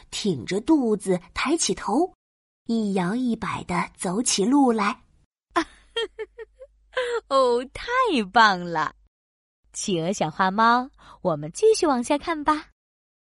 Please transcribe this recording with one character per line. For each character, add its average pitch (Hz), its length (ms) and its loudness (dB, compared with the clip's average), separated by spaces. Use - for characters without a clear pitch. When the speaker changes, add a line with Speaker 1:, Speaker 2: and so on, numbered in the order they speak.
Speaker 1:
挺 147 340 -4
着 190 140 -4
肚 240 360 2
子， 185 240 -2
抬 285 220 -2
起 - 180 -2
头， 294 400 -2
一 220 280 -2
摇 185 200 0
一 247 220 -2
摆 - 280 -8
地 180 320 -4
走 196 260 -4
起 202 220 0
路 262 280 4
来。 214 300 -2
Speaker 2:
<laughs> - 1700 -8
哦， 254 360 2
太 - 100 -12
棒 202 320 4
了！ 160 300 -4
企 180 280 -4
鹅 170 120 -4
小 160 180 -4
花 190 200 0
猫， 233 400 2
我 170 140 0
们 147 160 -8
继 440 220 4
续 370 120 0
往 254 160 2
下 294 140 0
看 311 260 -4
吧。 302 260 0